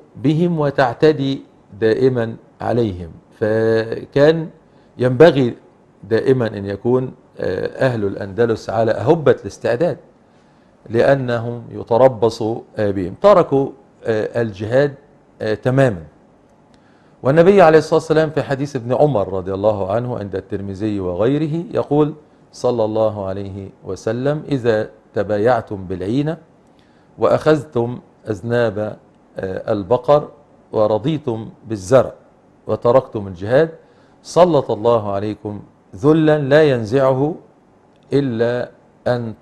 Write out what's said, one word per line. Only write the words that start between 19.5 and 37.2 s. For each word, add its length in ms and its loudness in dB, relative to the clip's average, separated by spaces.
الله 380 0
عنه 260 -4
عند 180 -8
الترمذي 640 -6
وغيره 640 -2
يقول 400 0
صلى 340 -2
الله 400 -2
عليه 440 -8
وسلم: 640 -4
"إذا 420 -2
تبايعتم 720 -2
بالعينة 520 -4
وأخذتم 840 0
أذناب، 680 -4
آه، 360 -6
البقر 560 2
ورضيتم 800 -2
بالزرع 460 2
وتركتم 600 0
الجهاد، 420 0
سلط 480 2
الله 400 0
عليكم 500 -6
ذلاً 440 2
لا 240 4
ينزعه 720 0